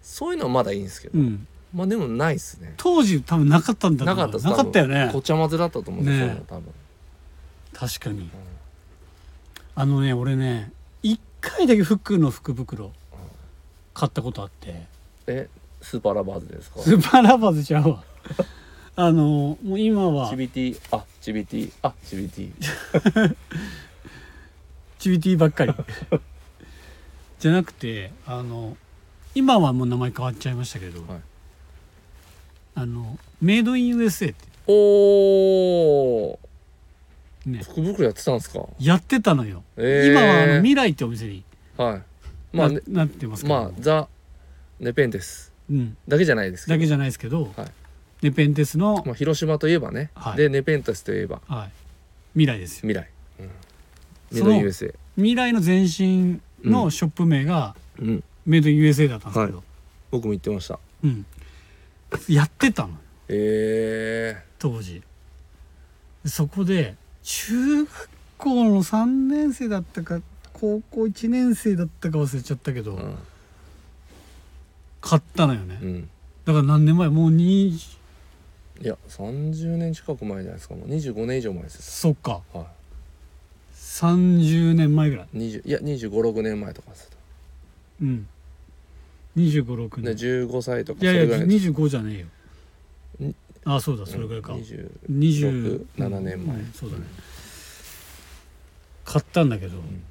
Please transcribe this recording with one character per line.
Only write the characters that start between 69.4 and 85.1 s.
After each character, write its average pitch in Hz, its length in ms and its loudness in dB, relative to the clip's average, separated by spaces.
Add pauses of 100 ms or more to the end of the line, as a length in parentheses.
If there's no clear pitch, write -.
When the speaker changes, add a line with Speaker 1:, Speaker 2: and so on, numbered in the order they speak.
Speaker 2:
生 240 160 -6
だ 202 120 -2
っ 175 40 -8
た - 200 -10
か、 170 180 -6 (320)
高 214 280 -2 (100)
校 226 160 -2
一 220 200 -4
年 247 280 2
生 208 200 0
だ 170 100 -2
っ - 20 -8
た 160 240 -8
か 156 80 0
忘 139 160 -2
れ 127 60 -4
ち - 100 -8
ゃ - 40 -2
っ - 20 -14
た - 140 -8
け 123 120 -6
ど、 104 100 -8
Speaker 1:
う 95 60 -8
ん。 101 160 -10 (1900)
Speaker 2:
買 - 160 2
っ 143 40 4 (140)
た 160 120 4
の 131 80 2
よ 104 60 -6
ね。 92 200 -12
Speaker 1:
う 95 40 -10
ん。 90 240 -8 (360)
Speaker 2:
だ 160 80 2
か 151 60 4
ら 143 40 4
何 151 220 6
年 156 100 6
前？ 170 140 4
も 160 180 4
う 160 40 6
に 190 380 4
Speaker 1:
い 165 100 -4 (1000)
や、 110 140 -6 (120)
三 139 460 -8
十 165 220 -6
年 165 180 -4
近 156 220 -10
く - 80 -14
前 98 200 -8
じ 90 40 -10
ゃ 90 40 -12
な - 0 -
い - 60 -14
で - 40 -18
す - 80 -20
か。 - 60 -14
も - 100 -14
う - 20 -12
二 156 140 -4
十 135 120 -8
五 110 120 -6
年 131 140 -4
以 - 20 -8
上 110 100 -6
前 87 120 -10
で 78 60 -14
す - 80 -20
よ。 - 40 -20
Speaker 2:
そ - 300 -2
っ 143 40 0
か。 95 260 -8 (120)
Speaker 1:
は 85 100 -12
い。 - 20 -14 (1080)
Speaker 2:
三 175 640 2
十 165 360 4
年 151 200 4
前 151 140 4
ぐ 135 60 -4